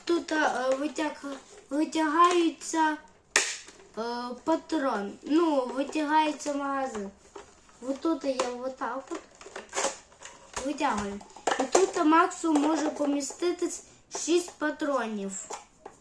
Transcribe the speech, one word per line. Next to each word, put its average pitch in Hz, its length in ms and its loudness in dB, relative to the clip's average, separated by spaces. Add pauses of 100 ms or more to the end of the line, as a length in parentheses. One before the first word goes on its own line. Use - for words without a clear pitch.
тут, 330 260 0
е, 262 380 2 (100)
витяг-, 285 560 -4 (340)
витягається, 320 1300 2 (1000)
е, 214 40 -4 (420)
патрон. 269 680 -2 (120)
Ну, 294 420 2
витягається 294 880 0
магазин. 269 560 -4 (720)
Отут 269 420 -2
я 254 260 0 (140)
отак 262 480 -6
от 339 80 -8 (1500)
витягую. 220 540 -2 (400)
І 269 40 2
тут 359 420 4
максимум 320 560 6
може 302 280 2
поміститись 294 920 -2 (340)
шість 339 340 0
патронів. 240 800 -2 (680)